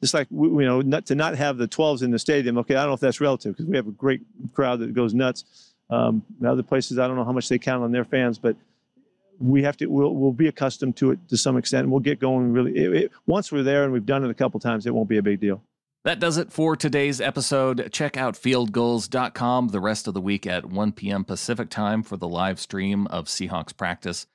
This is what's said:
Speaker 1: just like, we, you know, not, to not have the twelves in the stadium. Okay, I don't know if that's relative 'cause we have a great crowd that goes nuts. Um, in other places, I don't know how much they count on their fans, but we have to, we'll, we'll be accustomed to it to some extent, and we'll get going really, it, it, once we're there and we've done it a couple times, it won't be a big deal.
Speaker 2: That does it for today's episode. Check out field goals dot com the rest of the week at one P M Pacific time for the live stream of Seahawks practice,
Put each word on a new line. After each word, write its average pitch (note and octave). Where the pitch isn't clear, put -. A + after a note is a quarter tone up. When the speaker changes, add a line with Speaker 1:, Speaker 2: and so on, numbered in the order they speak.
Speaker 1:
just -
like, D3
we, D3+
you D3
know, B2+
not, C#3
to C#3
not D#3+
have C#3
the A#2+
twelves D3
in B2
the A#2
stadium. C3
Okay, B2+
I C3+
don't D3
know C#3
if A#2+
that's B2+
relative C3
'cause E3
we C#3
have A#2
a G#2+
great C3
crowd B2
that A#2
goes A#2
nuts. -
Um, A#2
in A#2+
other B2+
places, B2+
I B2+
don't C3
know B2+
how A#2+
much B2+
they B2
count B2+
on A#2
their B2
fans, B2
but A2+
we C#3
have C#3+
to, D3+
we'll, C#3+
we'll C3+
be D3+
accustomed C3+
to C3
it -
to A#2+
some C3
extent, B2+
and C3+
we'll C3+
get C#3
going B2+
really, B2
it, A#2
it, -
once F#3+
we're C#3
there C#3+
and C#3
we've A#2
done C#3
it B2
a A2
couple A2+
times, A2+
it A#2+
won't A2
be A2
a G#2
big G2+
deal. G2+
Speaker 2:
That E3+
does E3+
it -
for D#3+
today's C#3+
episode. C3
Check -
out B2+
field B2
goals A#2
dot B2+
com B2
the G2+
rest G#2
of G2
the F#2+
week G2
at F#2
one G#2
P G2+
M G2
Pacific A2
time G#2+
for G#2
the F2
live F2+
stream G2
of E2+
Seahawks F2
practice, F2+